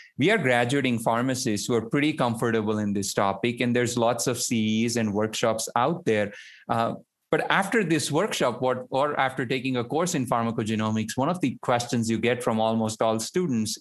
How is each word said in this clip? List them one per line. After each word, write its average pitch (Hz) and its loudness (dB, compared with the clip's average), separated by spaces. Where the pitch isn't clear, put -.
we 160 4
are 226 4
graduating 127 2
pharmacists 120 0
who 123 0
are 113 0
pretty 143 2
comfortable 113 0
in 104 -2
this 98 -2
topic. 110 0
And 123 0
there's 120 0
lots 120 2
of 120 0
C 110 0
Es 113 -2
and 110 0
workshops 110 0
out 151 0
there. 104 0
Uh, 117 0
but - 0
after 190 2
this 156 0
workshop, 143 0
what, 127 0
or 143 0
after 131 0
taking 131 -2
a 120 0
course 170 -2
in 131 0
pharmacogenomics, 110 0
one 131 0
of 180 -2
the 123 -2
questions 120 0
you 113 0
get 120 0
from 110 0
almost 113 0
all 110 2
students 120 -2